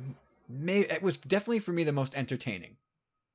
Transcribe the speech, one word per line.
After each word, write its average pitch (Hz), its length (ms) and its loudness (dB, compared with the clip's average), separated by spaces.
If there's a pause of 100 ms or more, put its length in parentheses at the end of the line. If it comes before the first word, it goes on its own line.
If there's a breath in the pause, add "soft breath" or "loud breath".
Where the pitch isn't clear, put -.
(480)
may, 170 340 0
it 160 200 0
was 180 160 2
definitely 208 420 0
for 180 140 -4
me 170 100 2
the 151 80 4
most 135 240 0
entertaining. 123 600 -6 (580)